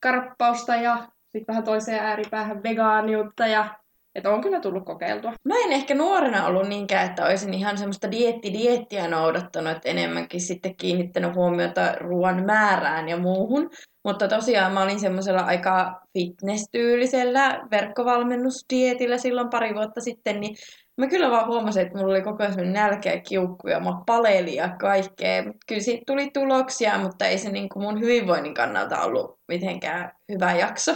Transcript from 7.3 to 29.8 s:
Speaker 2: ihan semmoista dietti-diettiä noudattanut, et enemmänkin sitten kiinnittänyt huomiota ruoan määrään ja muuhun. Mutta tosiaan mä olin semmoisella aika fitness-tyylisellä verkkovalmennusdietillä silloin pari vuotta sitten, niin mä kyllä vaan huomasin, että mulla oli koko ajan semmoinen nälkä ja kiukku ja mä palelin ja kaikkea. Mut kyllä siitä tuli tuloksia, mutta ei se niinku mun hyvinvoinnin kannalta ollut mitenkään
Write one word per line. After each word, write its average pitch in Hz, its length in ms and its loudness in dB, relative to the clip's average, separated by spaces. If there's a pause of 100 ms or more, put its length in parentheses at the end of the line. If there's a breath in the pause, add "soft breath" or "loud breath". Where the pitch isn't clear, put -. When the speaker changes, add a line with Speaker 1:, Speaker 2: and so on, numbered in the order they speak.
Speaker 2:
ihan 202 240 -2
semmoista 196 320 -4
dietti-diettiä 226 1000 0
noudattanut, 165 680 0
et 160 80 -14
enemmänkin 170 560 -4
sitten 180 360 -6
kiinnittänyt 180 580 0
huomiota 175 600 2
ruoan 180 520 0
määrään 175 640 2
ja 170 80 -2
muuhun. 202 540 0 (340 loud breath)
Mutta 202 240 0
tosiaan 214 440 2
mä 196 100 2
olin 196 180 0
semmoisella 190 400 0
aika 185 600 0 (180)
fitness-tyylisellä 240 1400 0 (100)
verkkovalmennusdietillä 247 1500 0
silloin 247 320 -2
pari 226 240 0
vuotta 214 260 -4
sitten, 214 400 -4
niin 208 160 -8 (400 loud breath)
mä 262 100 0
kyllä 330 240 2
vaan 226 160 4
huomasin, 214 400 0
että 185 120 -8
mulla 190 140 2
oli 190 100 2
koko 208 200 -4
ajan 202 100 0
semmoinen 185 200 -2 (100)
nälkä 202 300 0
ja 175 80 -2
kiukku 180 480 -4
ja - 120 2
mä 180 100 -2 (160)
palelin 202 480 4
ja 160 140 -2 (120)
kaikkea. 190 600 0
Mut 208 140 -8 (120)
kyllä 214 140 -4
siitä 233 240 -2
tuli 277 280 -2
tuloksia, 262 640 2
mutta 190 280 -2
ei 185 120 2
se 143 140 -6
niinku 196 280 -6
mun 208 200 -4
hyvinvoinnin 185 540 2
kannalta 107 480 -2
ollut - 360 -2 (100)
mitenkään 180 640 -4 (200)